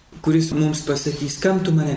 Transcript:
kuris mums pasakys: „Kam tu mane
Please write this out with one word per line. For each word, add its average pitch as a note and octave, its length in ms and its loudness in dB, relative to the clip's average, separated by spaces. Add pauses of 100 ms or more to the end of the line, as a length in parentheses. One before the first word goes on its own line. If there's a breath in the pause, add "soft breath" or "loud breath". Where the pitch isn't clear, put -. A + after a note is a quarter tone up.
(220)
kuris D#3+ 300 2
mums D3+ 300 0
pasakys: C#3+ 580 -4
„Kam F#3+ 240 2
tu F3 80 0
mane D#3 260 2